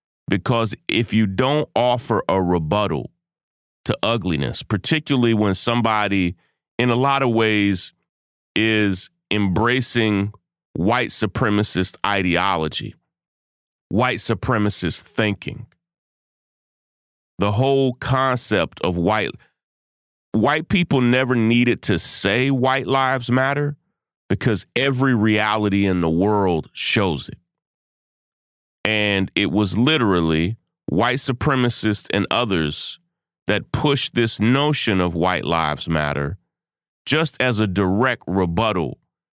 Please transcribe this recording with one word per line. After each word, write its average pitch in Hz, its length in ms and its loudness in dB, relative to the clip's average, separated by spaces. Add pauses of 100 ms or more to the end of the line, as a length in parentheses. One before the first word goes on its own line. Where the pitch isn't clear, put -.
(300)
because 107 440 0 (140)
if 107 240 -2
you 110 160 2
don't 131 480 0
offer 120 540 0
a 95 120 2
rebuttal 90 680 -2 (760)
to - 180 -2
ugliness, 90 580 -2
particularly 123 720 0
when 104 220 2
somebody 104 800 0 (420)
in 123 120 2
a 120 60 2
lot 135 280 0
of 127 80 2
ways 107 600 0 (640)
is 107 540 0 (220)
embracing 104 1000 0 (420)
white 107 360 0
supremacist 104 960 -2
ideology, 87 880 0 (960)
white 123 300 0
supremacist 104 840 -2
thinking, - 640 -4 (1700)
the 101 140 0
whole 135 420 2
concept 127 840 -2
of 87 140 0
white, 90 360 0 (1040)
white 143 340 0
people 147 340 0
never 123 340 2
needed 120 460 2
to 95 160 0
say 117 540 -2
"White 131 340 0
Lives 131 460 -2
Matter" 139 440 0 (540)
because 107 360 0 (100)
every 131 400 2
reality 107 720 2
in 92 160 0
the 82 80 2
world 92 640 2
shows 90 580 -2
it. - 80 -14 (1500)
And 104 500 0
it 98 160 0
was 95 260 0
literally 101 800 2 (280)
white 117 320 0
supremacists 123 960 -2
and 101 180 0
others 87 680 -2 (480)
that - 240 -2
pushed - 440 0
this 117 240 0
notion 123 600 0
of 87 140 0
white 87 300 0
lives 80 440 -2
matter 73 480 -2 (680)
just 156 360 0
as 123 180 2
a 110 60 2
direct 101 640 0
rebuttal 92 720 0 (380)